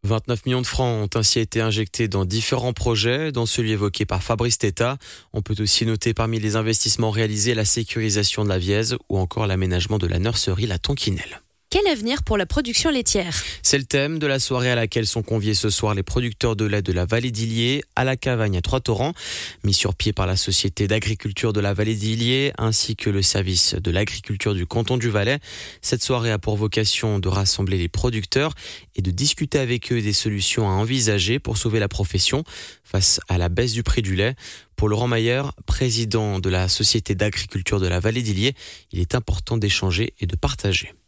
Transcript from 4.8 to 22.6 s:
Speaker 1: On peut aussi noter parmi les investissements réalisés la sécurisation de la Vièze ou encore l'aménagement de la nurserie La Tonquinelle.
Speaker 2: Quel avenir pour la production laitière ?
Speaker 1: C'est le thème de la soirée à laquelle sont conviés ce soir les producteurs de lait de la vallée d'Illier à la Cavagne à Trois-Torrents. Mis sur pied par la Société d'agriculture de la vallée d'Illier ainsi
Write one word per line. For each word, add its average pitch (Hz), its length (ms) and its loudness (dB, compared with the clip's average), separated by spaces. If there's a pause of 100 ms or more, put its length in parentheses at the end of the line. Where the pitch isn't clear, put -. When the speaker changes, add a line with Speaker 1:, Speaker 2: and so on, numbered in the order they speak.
Speaker 1:
On 104 80 -2
peut 107 180 -4
aussi 110 280 2
noter 113 260 0
parmi 113 260 -2
les 107 160 0
investissements 110 540 2
réalisés 107 460 0
la 110 100 0
sécurisation 107 800 0
de 101 60 0
la 92 100 0
Vièze 104 360 0 (140)
ou 98 80 -2
encore 95 300 -2
l'aménagement 92 500 0
de 92 100 0
la 87 120 0
nurserie 104 480 0
La 92 100 -2
Tonquinelle. - 640 -4 (280)
Speaker 2:
Quel 403 180 4
avenir 254 360 0
pour 214 140 0
la 190 80 0
production 247 440 2
laitière ? 202 540 0 (180)
Speaker 1:
C'est - 160 4
le 139 60 0
thème 143 360 0
de 151 60 -2
la 135 140 2
soirée 127 320 2
à 120 40 4
laquelle 113 300 0
sont 110 160 0
conviés 107 320 0
ce 107 160 2
soir 104 260 2
les 98 60 -2
producteurs 117 540 -2
de 104 80 -2
lait 104 180 0
de 90 120 -2
la 87 120 0
vallée 117 240 0
d'Illier 117 540 -2 (140)
à 123 80 2
la 131 100 0
Cavagne 110 400 0
à 87 60 0
Trois-Torrents. 127 500 0 (540)
Mis 101 80 2
sur 92 200 2
pied - 200 0
par 95 140 0
la 95 100 0
Société - 500 2
d'agriculture 107 640 -2
de 104 80 0
la 98 140 0
vallée 107 220 0
d'Illier 117 640 0
ainsi 110 380 0